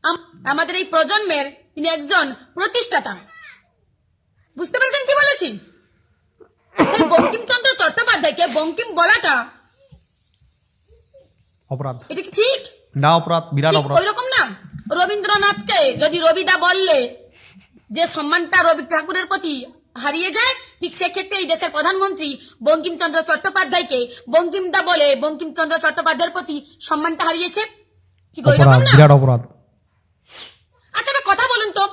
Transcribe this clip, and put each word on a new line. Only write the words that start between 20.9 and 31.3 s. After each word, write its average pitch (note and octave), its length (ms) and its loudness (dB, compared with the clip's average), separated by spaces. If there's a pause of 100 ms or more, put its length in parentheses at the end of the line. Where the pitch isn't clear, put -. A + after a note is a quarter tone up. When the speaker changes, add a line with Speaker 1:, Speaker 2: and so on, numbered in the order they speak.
Speaker 1:
সেক্ষেত্রে F#4 420 -4
এই F#4 100 -2
দেশের E4 280 -2
প্রধানমন্ত্রী F#4+ 540 -2 (340)
বঙ্কিমচন্দ্র D#4+ 580 0
চট্টোপাধ্যায়কে E4 760 -2 (300)
বঙ্কিমদা F4 520 0
বলে D#4+ 340 2
বঙ্কিমচন্দ্র D#4 640 -4
চট্টোপাধ্যায়ের D#4+ 560 -2
প্রতি E4+ 220 -8 (260)
সম্মানটা D#4+ 440 -4
হারিয়েছে। E4+ 380 -2 (720)
ঠিক - 100 -14
ওইরকম C#3 220 6
Speaker 2:
অপরাধ, C3 140 8
Speaker 1:
না? B2+ 120 4
Speaker 2:
বিরাট D3 180 10
অপরাধ। C3 300 4 (1500)
Speaker 1:
আচ্ছা, - 180 -4
একটা C5+ 140 -2
কথা G4+ 220 2